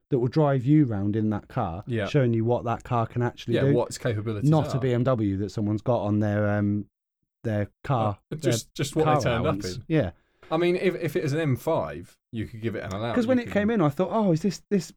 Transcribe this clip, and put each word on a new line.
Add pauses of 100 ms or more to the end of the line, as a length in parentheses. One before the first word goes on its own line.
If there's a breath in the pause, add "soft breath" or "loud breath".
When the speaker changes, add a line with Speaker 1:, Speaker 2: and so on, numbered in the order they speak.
Speaker 1:
that
will
drive
you
round
in
that
car,
Speaker 2:
Yeah.
Speaker 1:
showing
you
what
that
car
can
actually
Speaker 2:
Yeah,
Speaker 1:
do.
Speaker 2:
what
its
capabilities
Speaker 1:
Not
Speaker 2:
are.
Speaker 1:
a
B
M
W
that
someone's
got
on
their,
um, (580)
their (140)
car, (120)
Speaker 2:
Uh,
just,
Speaker 1:
their
Speaker 2:
just
what
Speaker 1:
car
Speaker 2:
they
turned
Speaker 1:
allowance.
Speaker 2:
up
in.
Speaker 1:
Yeah. (400)
Speaker 2:
I
mean,
if,
if
it
was
an
M
five, (160)
you
could
give
it
an
allowance.
Speaker 1:
'Cause
when
Speaker 2:
You
Speaker 1:
it
Speaker 2:
could
Speaker 1:
came
in,
I
thought,
"Oh,
is
this,
this,